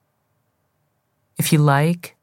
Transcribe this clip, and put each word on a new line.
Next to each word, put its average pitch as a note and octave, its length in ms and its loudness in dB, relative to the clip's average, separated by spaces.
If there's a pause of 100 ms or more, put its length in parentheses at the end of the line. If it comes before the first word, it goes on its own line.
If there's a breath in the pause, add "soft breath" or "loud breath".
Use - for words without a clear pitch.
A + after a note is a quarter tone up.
(1400)
If - 160 -4
you D#3+ 60 4
like D3 640 0